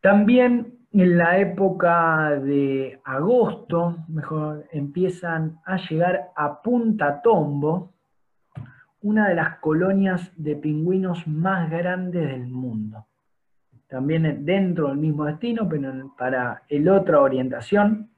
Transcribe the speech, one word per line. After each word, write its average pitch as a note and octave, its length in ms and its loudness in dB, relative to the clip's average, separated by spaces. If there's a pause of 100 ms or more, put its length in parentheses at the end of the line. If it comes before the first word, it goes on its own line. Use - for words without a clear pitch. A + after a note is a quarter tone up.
También A#3 760 4 (140)
en F3+ 260 6
la F3 200 4
época E3+ 1000 2
de C3+ 680 -2
agosto, E3+ 920 0 (100)
mejor, D3+ 640 -8
empiezan D#3+ 920 -4
a F#3 120 -4
llegar F3 600 -2
a D3 260 -6
Punta A3 580 0
Tombo, D#3 720 0 (1080)
una G#3+ 260 2
de F3+ 60 2
las D#3 240 -4
colonias F3+ 800 0
de D3+ 180 -4
pingüinos E3 720 -2
más E3 420 -2
grandes F3 600 -4
del B2+ 180 -8
mundo. A2 600 -8 (840)
También C#3+ 560 -2
dentro E3+ 440 0
del C#3 100 -4
mismo D3+ 260 -2
destino, A3 440 -4
pero C3+ 480 -8
para B2 520 -4
el D3 200 2
otra F#3 320 4
orientación C3+ 960 0